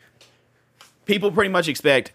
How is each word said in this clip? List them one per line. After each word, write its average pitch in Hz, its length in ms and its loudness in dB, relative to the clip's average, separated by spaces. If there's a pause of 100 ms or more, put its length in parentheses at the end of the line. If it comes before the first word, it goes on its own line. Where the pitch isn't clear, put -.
(1040)
people 202 260 0
pretty 196 200 0
much 175 180 -2
expect 139 460 0